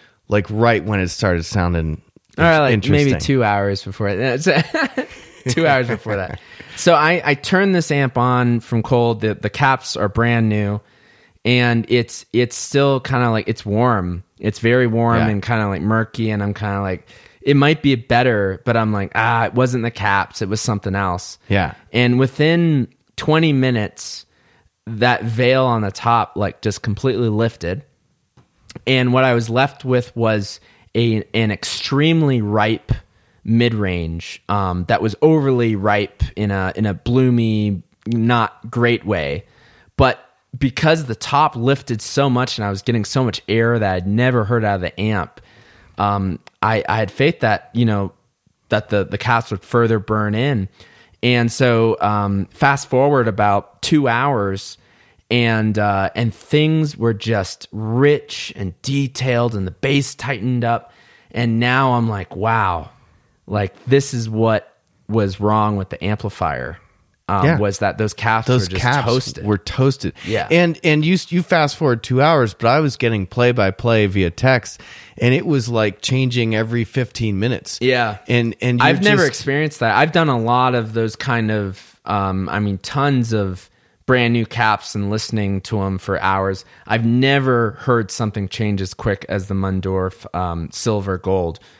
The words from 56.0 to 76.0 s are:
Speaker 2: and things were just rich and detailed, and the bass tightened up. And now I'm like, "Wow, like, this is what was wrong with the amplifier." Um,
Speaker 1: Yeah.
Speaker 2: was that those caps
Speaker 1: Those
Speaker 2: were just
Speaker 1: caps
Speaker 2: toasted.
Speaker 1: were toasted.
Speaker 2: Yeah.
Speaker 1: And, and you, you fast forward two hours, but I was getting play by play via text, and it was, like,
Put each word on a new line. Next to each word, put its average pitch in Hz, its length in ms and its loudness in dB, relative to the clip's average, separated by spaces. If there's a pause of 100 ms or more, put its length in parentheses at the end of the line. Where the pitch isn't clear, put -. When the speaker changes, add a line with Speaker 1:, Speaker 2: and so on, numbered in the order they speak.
Speaker 2:
and 113 180 0
things 156 640 0
were 113 160 0
just 104 580 -4
rich 123 840 0
and 95 240 -8
detailed, 131 760 -2
and 98 100 -4
the 90 60 -6
bass 139 440 -2
tightened 120 500 -4
up. 117 260 -2 (400)
And 113 300 0
now 127 320 2
I'm 117 160 0
like, 104 260 -6
"Wow, 95 540 -2 (580)
like, 101 260 -4 (120)
this 139 280 2
is 113 160 -4
what 110 460 0 (320)
was 101 320 0
wrong 107 380 2
with 95 120 -6
the - 140 -10
amplifier." 87 720 -4 (520)
Um, 101 160 0
Speaker 1:
Yeah. 160 120 2
Speaker 2:
was 101 220 -2
that 101 180 -2
those 107 160 -2
caps 113 340 -2
Speaker 1:
Those 127 160 2
Speaker 2:
were 90 80 -6
just 95 100 -4
Speaker 1:
caps 127 260 0
Speaker 2:
toasted. 123 380 -4
Speaker 1:
were 104 120 2
toasted. - 560 -2 (140)
Speaker 2:
Yeah. 101 240 -2
Speaker 1:
And, 170 320 2
and 151 220 2
you, 180 120 2 (120)
you 175 120 0
fast 160 360 0
forward 123 260 0
two 127 180 0
hours, 143 320 2
but - 140 -2
I 135 140 4
was 147 160 -2
getting 110 280 0
play 123 280 2
by 101 180 2
play 113 360 2
via 92 220 0
text, 127 520 0 (360)
and 123 160 2
it 139 120 0
was, 131 240 0
like, 107 320 -2